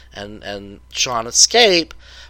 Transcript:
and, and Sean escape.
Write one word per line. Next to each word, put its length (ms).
and, 320
and 360
Sean 360
escape. 680